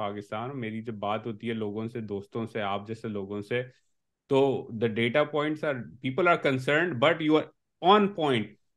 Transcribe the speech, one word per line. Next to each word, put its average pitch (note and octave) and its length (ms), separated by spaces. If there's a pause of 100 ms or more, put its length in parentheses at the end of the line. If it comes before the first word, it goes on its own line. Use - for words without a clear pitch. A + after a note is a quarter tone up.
Pakistan, G#2+ 540
मेरी A2 280
जब A2+ 160
बात G#2 280
होती A2+ 200
है A#2 80
लोगों A2 340
से, A#2+ 120
दोस्तों G#2 460
से, A2 140
आप G2+ 260
जैसे A2 220
लोगों G2+ 320
से, A#2+ 220 (640)
तो C3+ 460
the A2+ 140
data A#2 460
points D3+ 240
are, D3+ 180 (300)
people C3 200
are E3+ 200
concerned, C#3+ 540
but D#3 140
you D#3 160
are D#3 140 (400)
on G3+ 240 (120)
point। C3 240 (320)